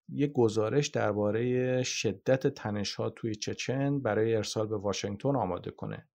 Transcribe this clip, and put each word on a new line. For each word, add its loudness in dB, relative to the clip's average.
یک 0
گزارش 2
دربارهٔ 2
شدت 0
تنش‌ها -4
توی -6
چچن -2
برای 2
ارسال 0
به -2
واشنگتن -2
آماده -2
کنه. -10